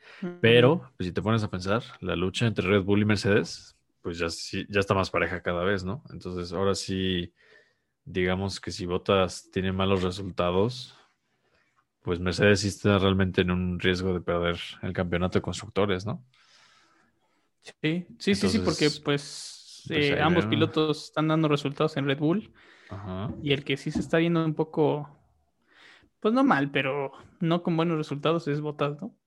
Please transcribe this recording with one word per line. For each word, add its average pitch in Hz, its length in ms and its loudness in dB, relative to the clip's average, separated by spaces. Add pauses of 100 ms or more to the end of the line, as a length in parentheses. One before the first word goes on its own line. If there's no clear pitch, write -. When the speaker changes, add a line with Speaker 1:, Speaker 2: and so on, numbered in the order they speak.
(260)
Speaker 1:
Ujú. 175 160 -8
Speaker 2:
Pero, 123 560 6
pues, 92 100 -4
si 85 60 -6
te 90 80 -4
pones 107 220 2
a 104 80 -4
pensar, 98 320 -2 (160)
la 90 160 -4
lucha 92 320 0
entre 98 200 -2
Red 98 160 4
Bull 101 180 4
y 107 40 2
Mercedes, 107 720 0 (260)
pues 85 160 -8
ya 85 120 -2
sí, - 400 -8
ya 101 100 0
está 98 140 0
más 95 160 0
pareja 87 320 -2
cada 87 220 -2
vez, 95 200 -2
¿no? 95 180 -8 (100)
Entonces, 90 420 -10
ahora 98 220 0
sí, 95 580 -4 (720)
digamos 92 560 -2
que 98 100 -12
si 90 140 -8
Bottas 92 640 0
tiene 95 220 -2
malos 95 280 0
resultados, 92 920 -2 (1080)
pues 90 200 -2
Mercedes 95 400 4
sí 101 80 0
está 101 280 2
realmente 95 440 2
en 90 100 2
un 90 280 -2
riesgo 92 340 0
de 87 80 -2
perder 87 360 0 (240)
el 95 120 -6
campeonato 90 440 0
de 92 60 0
constructores, 98 600 -2
¿no? - 200 -8 (1400)
Speaker 1:
Sí, 165 460 -4 (100)
sí, - 160 2
sí, 196 160 2
sí, 208 100 2
porque, 160 260 2
Speaker 2:
Entonces, 147 160 2
Speaker 1:
pues, - 840 -6
Speaker 2:
pues, 151 100 -2
Speaker 1:
eh, 143 160 2
Speaker 2:
ahí - 80 0
Speaker 1:
ambos 165 240 4
Speaker 2:
veo. 110 60 -2
Speaker 1:
pilotos 156 580 0
están 156 180 -2
dando 156 220 2
resultados 147 480 0
en 139 100 -2
Red 139 120 0
Bull. 165 340 0 (360)
Speaker 2:
Ajá. 98 400 -8 (140)
Speaker 1:
Y 143 80 0
el 135 140 0
que 139 100 -2
sí 147 160 -8
se - 80 -2
está 160 180 0
viendo 165 260 2
un 160 120 -2
poco, 147 640 -2 (1040)
pues 220 120 2
no 262 100 4
mal, 143 280 4
pero 135 400 -2 (280)
no 170 240 2
con 170 140 0
buenos 165 200 0
resultados 156 500 -2
es 147 140 -2
Bottas, 147 400 -4
¿no? 220 140 -14 (120)